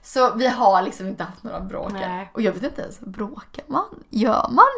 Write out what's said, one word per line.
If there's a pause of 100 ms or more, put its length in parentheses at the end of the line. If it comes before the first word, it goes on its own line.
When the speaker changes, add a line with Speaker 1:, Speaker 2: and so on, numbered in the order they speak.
Speaker 1:
Så
vi
har
liksom
inte
haft
några
bråk.
Speaker 2:
Nej.
Speaker 1:
Och
jag
vet
inte
ens,
bråkar
man? (260)
Gör
man (120)